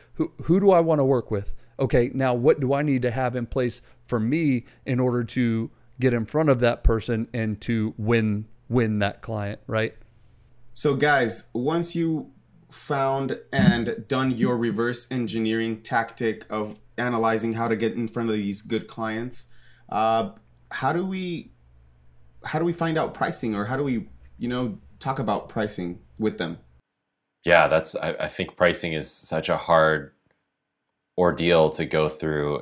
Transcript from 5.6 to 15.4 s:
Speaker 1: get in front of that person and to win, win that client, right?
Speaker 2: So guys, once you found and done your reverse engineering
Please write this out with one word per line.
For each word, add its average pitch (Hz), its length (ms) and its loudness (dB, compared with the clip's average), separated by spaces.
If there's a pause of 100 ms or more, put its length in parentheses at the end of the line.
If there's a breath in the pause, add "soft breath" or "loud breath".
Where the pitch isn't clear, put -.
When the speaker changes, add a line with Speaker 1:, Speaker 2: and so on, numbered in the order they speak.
Speaker 1:
get 123 140 4
in 113 120 0
front 151 240 2
of 123 120 4
that 117 220 2
person 113 520 2
and 110 260 -2
to 110 360 0
win, 107 480 2 (220)
win 113 300 2
that 101 240 -2
client, 104 460 -6
right? 113 280 -2 (800)
Speaker 2:
So 143 220 0
guys, 135 580 2
once 160 420 -2
you 160 360 -2 (360)
found 135 720 -2 (140)
and 117 540 2
done 131 280 0
your 123 220 0
reverse 117 540 -2
engineering 113 720 -4